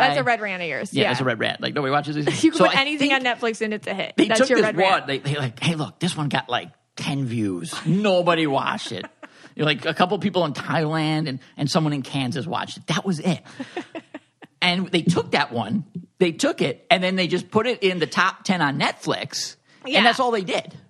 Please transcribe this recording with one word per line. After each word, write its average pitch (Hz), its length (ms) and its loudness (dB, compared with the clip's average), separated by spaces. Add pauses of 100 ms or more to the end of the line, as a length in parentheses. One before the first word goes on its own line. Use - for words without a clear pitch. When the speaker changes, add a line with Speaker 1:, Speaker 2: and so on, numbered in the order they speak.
Speaker 1:
that's - 120 2
a 254 40 0
red 233 180 0
rant 190 200 -6
of 170 60 -6
yours. 135 260 -6
Speaker 2:
Yeah, 131 100 2
Speaker 1:
Yeah. - 80 2
Speaker 2:
that's 131 100 -2
a - 20 0
red 117 160 0
rant. 113 220 -2
Like, - 140 -4
nobody 139 160 0
watches 147 240 0
these. 147 100 -2
Speaker 1:
<laughs> 165 180 -2
You 320 80 6
can 320 60 -4
Speaker 2:
So - 80 6
Speaker 1:
put - 120 2
Speaker 2:
I 269 40 2
Speaker 1:
anything 285 300 0
Speaker 2:
think 262 140 2
Speaker 1:
on 233 120 0
Netflix 226 240 -2
and 214 120 -4
it's 214 140 -8
a 196 60 -4
hit. - 240 -6
Speaker 2:
they 311 100 6
Speaker 1:
That's 220 140 4
Speaker 2:
took 262 80 4
Speaker 1:
your 240 80 4
Speaker 2:
this 208 80 6
Speaker 1:
red - 120 0
rant. 190 140 4 (120)
Speaker 2:
one. - 40 -12
They, 139 120 -2
they 147 160 -2
like, 131 260 -4
"Hey, 165 140 2
look, 135 240 -6
this 170 180 -2
one 147 100 0
got, - 220 -2
like, 104 220 -2 (260)
ten 139 280 -4
views. 101 480 -2 (120)
Nobody 175 640 4
watched 135 440 -2
it." 95 180 -8
<laughs> - 60 -20 (420)
You 156 40 -2
know, 151 60 0
like, 151 180 0
a 160 80 -2
couple 180 260 2
people 180 240 0
in 147 80 0
Thailand 156 800 0
and, 135 100 -6 (160)
and 143 160 -4
someone 156 220 2
in 139 80 -4
Kansas 131 440 -4
watched - 300 -6
it. - 120 -18
That 165 180 -2
was 170 160 -2
it. 175 260 0
Speaker 1:
<laughs> - 40 -20 (1080)
Speaker 2:
And 180 260 0
they 175 160 2
took - 280 2
that - 200 0
one. 117 340 -2 (320)
They 180 140 4
took 285 300 -2
it, 143 280 -4
and 180 140 6
then 185 120 0
they 185 120 0
just 175 240 -2
put 220 160 2
it 233 160 -2
in 185 160 2
the 151 80 0
top - 380 0
ten 180 160 2
on 143 180 2
Netflix. - 760 -4 (300)
Speaker 1:
Yeah. 269 140 0
Speaker 2:
And 226 60 6
that's 233 140 4
all 247 120 2
they 220 100 0
did. 185 340 -4 (140)